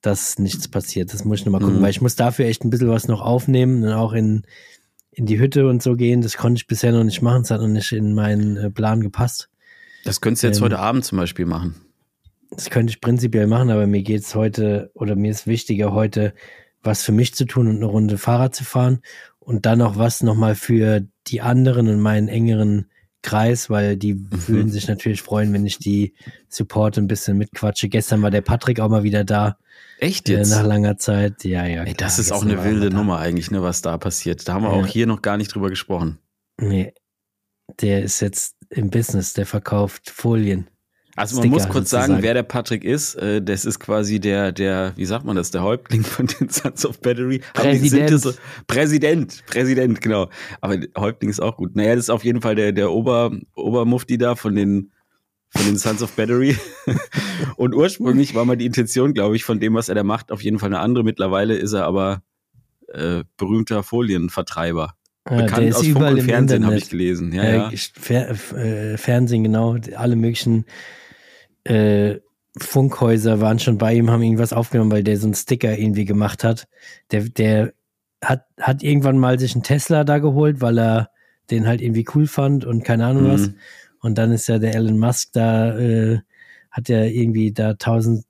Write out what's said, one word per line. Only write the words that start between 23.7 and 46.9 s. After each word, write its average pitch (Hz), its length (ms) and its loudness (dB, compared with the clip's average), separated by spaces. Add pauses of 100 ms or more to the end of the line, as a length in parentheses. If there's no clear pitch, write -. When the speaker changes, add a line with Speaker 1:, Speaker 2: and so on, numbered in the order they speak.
Speaker 1:
weil 104 260 0
die 101 160 -2
Speaker 2:
Mhm. 98 160 -8 (180)
Speaker 1:
würden 107 240 2
sich 101 160 -6
natürlich 104 360 -4
freuen, 107 280 0
wenn 101 140 0
ich 92 140 -6
die 101 340 0 (340)
supporte, 107 540 -2
ein 101 60 0
bisschen 98 320 -2
mitquatsche. - 500 -4
Gestern 107 320 0
war 104 80 2
der 101 120 0
Patrick 117 380 -2
auch 107 100 0
mal 110 140 2
wieder 104 200 0
da. 104 340 0 (400)
Speaker 2:
Echt 175 320 -4
Speaker 1:
Äh, 98 40 4
Speaker 2:
jetzt? 104 180 2
Speaker 1:
nach 107 120 2
langer 104 340 2
Zeit. 101 460 -2
Ja, 90 220 -2
ja, 85 180 -4
Speaker 2:
Ey, 87 120 -6
das 95 200 -4
Speaker 1:
klar, - 40 -2
Speaker 2:
ist 92 120 0
auch 101 40 -4
Speaker 1:
gestern 104 160 0
Speaker 2:
eine 98 80 0
Speaker 1:
war 92 60 -4
er 107 60 2
Speaker 2:
wilde 104 200 2
Speaker 1:
da. 95 60 0
Speaker 2:
Nummer 101 200 0
eigentlich, 85 320 -2
ne, 98 140 -2
was 87 180 -2
da 85 160 -4
passiert. - 500 -6
Da 87 60 -4
haben 98 100 -2
wir 107 80 0
Speaker 1:
Ja. 95 120 2
Speaker 2:
auch 95 40 -2
hier 113 200 0
noch 110 160 -2
gar 104 140 0
nicht 104 160 -4
drüber 98 180 -2
gesprochen. 85 480 -4 (420)
Speaker 1:
Nee. 98 320 -2 (880)
Der 98 220 0
ist 98 180 -4
jetzt - 340 -6 (140)
im 101 220 -2
Business, 98 420 -2
der 98 140 -4
verkauft - 640 -4
Folien. 104 560 0 (500)
Speaker 2:
Also 107 200 -4
man 120 60 2
Speaker 1:
Sticker 123 200 6
Speaker 2:
muss 95 100 -2
kurz 101 180 -2
sagen, 120 160 2
Speaker 1:
sozusagen. 98 160 2
Speaker 2:
wer 113 100 2
der 123 100 0
Patrick 113 400 -6
ist. 147 320 -4
Äh, 104 260 -2
das 95 220 -4
ist 113 160 -6
quasi 107 400 -2
der, 98 320 0
der, 95 460 -2
wie 95 80 -6
sagt 110 180 -4
man 113 140 -4
das, 85 120 -4
der 87 140 -4
Häuptling 113 400 -2
von - 240 -4
den - 220 -4
Sons - 360 -6
of 127 140 -6